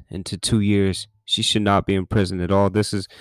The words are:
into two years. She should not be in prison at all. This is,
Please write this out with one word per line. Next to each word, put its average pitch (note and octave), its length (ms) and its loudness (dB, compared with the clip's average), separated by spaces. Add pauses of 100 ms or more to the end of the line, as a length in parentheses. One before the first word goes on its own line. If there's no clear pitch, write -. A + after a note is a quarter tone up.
into - 280 -10
two A2 240 0
years. G2+ 460 0 (180)
She - 180 -4
should A2 200 0
not G2+ 240 2
be G2 80 0
in F#2 120 -2
prison F#2+ 340 0
at F2 100 -2
all. G2 200 4
This G#2 220 0
is, G2 160 -4 (120)